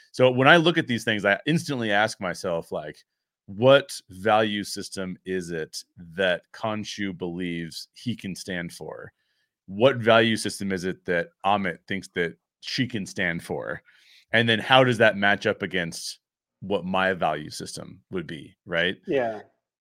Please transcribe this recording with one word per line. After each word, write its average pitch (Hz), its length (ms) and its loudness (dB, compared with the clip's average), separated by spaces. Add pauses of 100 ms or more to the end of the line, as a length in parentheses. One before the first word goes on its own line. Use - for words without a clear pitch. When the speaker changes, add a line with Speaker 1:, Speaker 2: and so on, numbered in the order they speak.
(120)
Speaker 1:
So 127 200 4
when 131 160 4
I 170 80 10
look 165 200 4
at 147 120 -2
these 117 160 -2
things, 107 200 0
I 101 220 4
instantly 131 460 -2
ask 107 280 2
myself, 87 520 -4
like, 78 260 -8 (480)
"What 123 540 4 (100)
value 104 540 2
system 92 600 -8
is 90 280 -6
it 78 320 -8 (120)
that 87 460 -2 (100)
Khonshu 104 640 -6
believes 85 800 -6
he 113 220 -8
can 95 180 -10
stand 87 380 -8
for? - 400 -14 (540)
What 117 320 4
value 113 380 6
system 101 360 -4
is 90 120 -2
it 92 200 -6
that 85 240 0 (180)
Ammit 98 400 0
thinks 95 220 -8
that 87 280 -4 (240)
she - 280 -4
can 98 180 -6
stand 85 380 -4
for? 67 380 -8 (500)
And 117 160 4
then 110 100 2
how 131 240 6
does 123 160 2
that 107 180 6
match 101 300 2
up 104 160 0
against 87 560 -6 (420)
what 92 240 -2
my 92 280 2
value 78 380 -2
system - 600 -14
would 90 160 -6
be?" 73 300 -14 (100)
Right? 90 300 0 (100)
Speaker 2:
Yeah. 117 360 -2 (380)